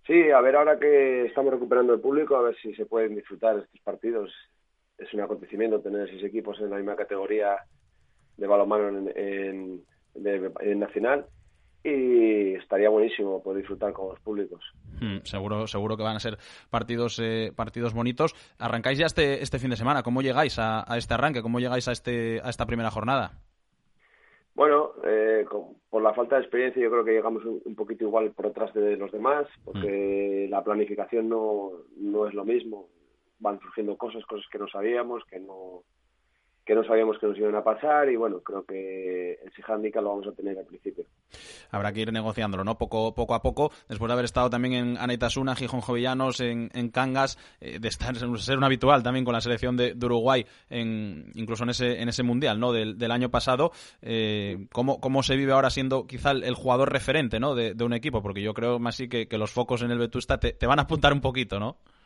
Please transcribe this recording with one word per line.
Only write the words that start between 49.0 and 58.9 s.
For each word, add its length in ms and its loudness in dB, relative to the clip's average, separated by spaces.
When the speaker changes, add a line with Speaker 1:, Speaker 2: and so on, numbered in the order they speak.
Speaker 2:
también 240 0
con 80 0
la 80 0
selección 340 0
de, 200 2
de 100 -4
Uruguay, 400 4
en, 640 -6
incluso 300 -6
en 60 0
ese, 320 0
en 80 0
ese 140 -2
mundial, 360 2
¿no? 140 2
Del, 240 -2
del 140 -2
año 200 0
pasado, 400 2
eh, 720 -4
¿cómo, 280 0
cómo 240 0
se 140 0
vive 160 2
ahora 160 6
siendo 360 -2
quizá 260 -2
el, 120 0
el 120 -2
jugador 360 2
referente, 480 0
¿no? 160 0
de, 180 -2
de 120 -4
un 80 0
equipo? 280 -2
Porque 220 -6
yo 100 -2
creo, 240 0
Masi, 320 -4